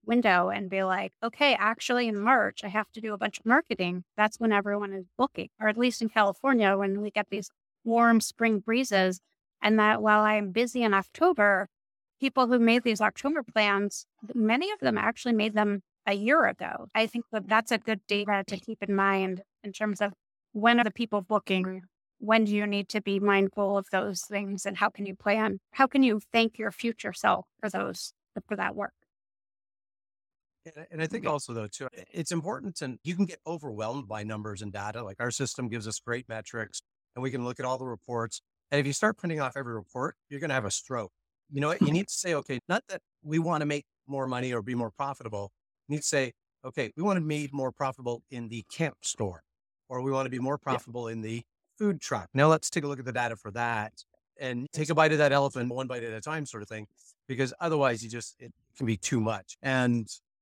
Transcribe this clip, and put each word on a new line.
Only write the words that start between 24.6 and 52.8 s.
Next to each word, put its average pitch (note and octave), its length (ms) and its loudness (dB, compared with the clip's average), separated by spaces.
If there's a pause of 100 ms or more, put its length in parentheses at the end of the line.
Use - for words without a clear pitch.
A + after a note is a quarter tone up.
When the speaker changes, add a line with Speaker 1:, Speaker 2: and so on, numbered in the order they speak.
Speaker 1:
And F#3+ 100 -8
how G3+ 120 2
can G3+ 180 -8
you F#3+ 80 -8
plan? G#3 440 0 (120)
How C4 160 6
can C4+ 160 4
you A3 160 4 (120)
thank A3+ 280 2
your G#3+ 120 -4
future - 420 -6
self F#3 340 2 (120)
for A3 80 -4
those, G3 460 -6 (340)
for G#3+ 80 -6
that F#3+ 200 -4
work? - 180 -8 (1700)
Speaker 2:
And, D#3 240 -20
and D#3+ 100 -8
I E3 60 -2
think A3+ 160 -6
Speaker 3:
Yeah. - 80 0
Speaker 2:
also, C#3+ 200 -4
though, A2+ 160 -6
too, C3+ 200 -10 (100)
i-, G2+ 60 -16 (100)
it's E3+ 180 -6
important F3+ 440 -6
to, C3 280 -10
you E3+ 120 -6
can G3 100 4
get E3+ 220 -12
overwhelmed B2+ 600 -6
by G#2+ 160 -8
numbers G#2+ 380 -8
and G#2 100 -10
data. G#2 320 -8
Like, G2 160 -14
our A#2+ 120 -2
system B2+ 360 -6
gives G#2+ 200 -6
us G#2+ 120 -8
great A#2+ 300 -6
metrics A2 540 -10 (320)
and B2 80 -8
we C3 80 -4
can B2 120 -4
look B2 160 -6
at B2+ 60 -6
all B2+ 140 -4
the C3 80 -8
reports. A#2 540 -6 (280)
And C#3+ 100 2
if C#3 60 0
you C#3 80 -2
start G#3+ 240 0
printing E3 220 -4
off C3 180 -4
every A#2+ 160 -8
report, A2+ 420 -8 (140)
you're C#3+ 100 -12
gonna D3+ 140 -4
have C3 100 0
a G2+ 80 -4
stroke. A2+ 400 -6 (380)
You C#3 100 -6
know D3 100 2
what? E3+ 120 2
You D3 100 6
need F3+ 160 2
to - 60 -10
say, E3+ 220 -2
"Okay, C3+ 240 -6 (100)
not F#3 180 0
that F#3+ 140 -12 (220)
we D3+ 160 -2
wanna D#3+ 260 0
make D3 200 -4 (220)
more C3+ 200 -4
money B2+ 260 -2
or A#2 80 -2
be A#2+ 140 -6
more A#2 160 -4
profitable." A2 600 -8 (360)
You C#3+ 80 -4
need D3 80 -6
to - 40 -4
say, C3+ 260 0 (300)
"Okay, C3+ 320 -6
we D#3 80 -8
wanna G3 180 2
be D3 300 -4
more C#3 200 -4
profitable B2 580 -6
in A#2+ 180 -10
the A2+ 240 -10
camp - 320 -4
store, F#2 380 -6 (480)
or B2+ 120 -6
we C3+ 100 -2
wanna C3+ 180 -2
be B2 100 -6
more C#3 220 -2
Speaker 3:
Yeah. C3+ 100 -4
Speaker 2:
profitable A#2+ 360 -6
in A2+ 140 -8
the A2+ 220 -6 (340)
food G3+ 220 0
truck. G2+ 340 -6
Now C#3 140 6
let's D#3 220 4
take D3 160 -4